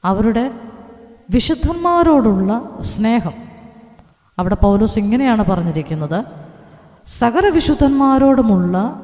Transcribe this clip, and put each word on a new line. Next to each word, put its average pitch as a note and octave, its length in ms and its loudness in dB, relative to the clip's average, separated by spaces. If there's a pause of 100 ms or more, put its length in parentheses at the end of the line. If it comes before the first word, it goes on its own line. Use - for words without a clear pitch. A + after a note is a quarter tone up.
അവരുടെ G#3+ 400 0 (840)
വിശുദ്ധന്മാരോടുള്ള C#4 1200 2 (300)
സ്നേഹം. A3 560 -2 (1000)
അവിടെ F#3 160 0
പൗലോസ് G#3 440 2
ഇങ്ങനെയാണ് A3 460 0
പറഞ്ഞിരിക്കുന്നത്, D#3+ 760 -4 (880)
"സകല B3 420 -2
വിശുദ്ധന്മാരോടുമുള്ള C4+ 1300 2 (280)